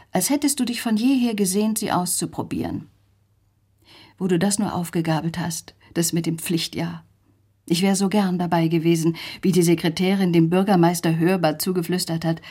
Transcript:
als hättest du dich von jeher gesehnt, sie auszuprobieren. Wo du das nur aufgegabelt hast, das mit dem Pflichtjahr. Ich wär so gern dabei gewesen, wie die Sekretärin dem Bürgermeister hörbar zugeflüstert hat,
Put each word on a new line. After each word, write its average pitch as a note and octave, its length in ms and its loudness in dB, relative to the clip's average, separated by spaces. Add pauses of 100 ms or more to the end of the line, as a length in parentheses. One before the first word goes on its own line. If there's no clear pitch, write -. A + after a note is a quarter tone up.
(100)
als - 180 -2
hättest C#4+ 300 0
du B3 60 -2
dich A#3 180 -4
von A3 140 0
jeher A#3+ 380 2
gesehnt, G#3 440 0
sie - 140 -4
auszuprobieren. - 960 -4 (1300)
Wo F#3 80 -2
du F3+ 100 2
das G3 220 0
nur G#3 160 -2
aufgegabelt E3 640 -2
hast, E3+ 380 -8 (180)
das E3+ 180 -2
mit E3+ 140 -2
dem E3 120 -2
Pflichtjahr. E3+ 640 -4 (640)
Ich E3+ 160 0
wär G3 120 4
so F#3+ 140 0
gern F#3+ 280 0
dabei E3+ 300 0
gewesen, E3 500 2 (260)
wie F#3+ 100 4
die F3 100 4
Sekretärin F3 680 2
dem E3 180 6
Bürgermeister F3 680 2
hörbar E3+ 420 2
zugeflüstert F3 640 -4
hat, E3 260 -2